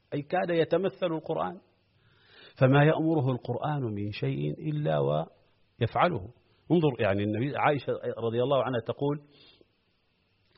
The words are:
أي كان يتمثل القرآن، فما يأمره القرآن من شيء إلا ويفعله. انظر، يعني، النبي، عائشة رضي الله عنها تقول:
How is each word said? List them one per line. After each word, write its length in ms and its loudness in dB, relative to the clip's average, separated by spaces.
أي 80 -4
كان 280 -2
يتمثل 560 0
القرآن، 540 -4
فما 260 6
يأمره 480 2
القرآن 500 -4
من 300 -4
شيء 580 -4
إلا 300 0
ويفعله. 1300 -2
انظر، 180 4
يعني، 240 2
النبي، 340 -2
عائشة 360 0
رضي 260 0
الله 200 2
عنها 160 -2
تقول: 420 -4